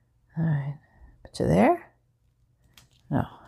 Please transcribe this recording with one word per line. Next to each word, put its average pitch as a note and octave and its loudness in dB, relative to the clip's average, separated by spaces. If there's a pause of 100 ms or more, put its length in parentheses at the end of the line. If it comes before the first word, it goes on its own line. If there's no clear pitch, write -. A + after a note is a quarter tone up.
(380)
All E3 -2
right. C#3+ -4 (440)
Put - -18
you - 0
there. A3 2 (1300)
No. - -2 (220)